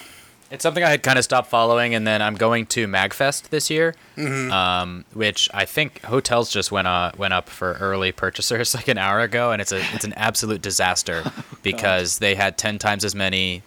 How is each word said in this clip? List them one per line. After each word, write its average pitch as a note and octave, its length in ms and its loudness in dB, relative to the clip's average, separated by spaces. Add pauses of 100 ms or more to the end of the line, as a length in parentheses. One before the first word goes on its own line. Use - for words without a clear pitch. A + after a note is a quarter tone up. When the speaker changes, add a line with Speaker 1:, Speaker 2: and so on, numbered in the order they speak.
(500)
Speaker 1:
It's C#3 120 -10
something E3 200 0
I E3+ 60 6
had D3 140 2
kinda B2+ 200 4
stopped B2+ 280 2
following, A#2 440 4
and A2 120 0
then G#2+ 160 2
I'm G#2+ 120 0
going A2+ 320 2
to A2+ 200 -2
MagFest G2+ 640 0
this D#3 200 -2
year, D#3+ 240 2 (220)
Speaker 2:
Mm-hmm. C3+ 340 -4
Speaker 1:
um, F2+ 640 0
which G#2+ 400 0
I G2 140 0
think - 380 -4
hotels A#2+ 460 0
just G2+ 220 -2
went, F#2+ 160 0
uh, F2+ 300 0
went G2 160 0
up F2 160 -2
for F2+ 240 -4
early F#2+ 380 -2
purchasers, A2+ 600 -2
<laughs> - 0 -
like, - 140 -8
an B2 100 4
hour G2 220 2
ago, A#2 320 0
and G#2 80 -2
it's G2 120 -6
a, F#2+ 80 -2 (140)
it's G#2+ 120 -4
an G#2+ 80 -8
absolute A2 480 -2
disaster F2+ 600 0
Speaker 3:
<laughs> D#2 40 -4
Oh, - 100 -6
God. - 80 -12 (180)
Speaker 1:
because F#2 560 0
they G2+ 160 2
had F#2+ 220 0
ten G#2+ 220 -2
times G#2 260 0
as G2 100 -2
many F#2+ 520 -2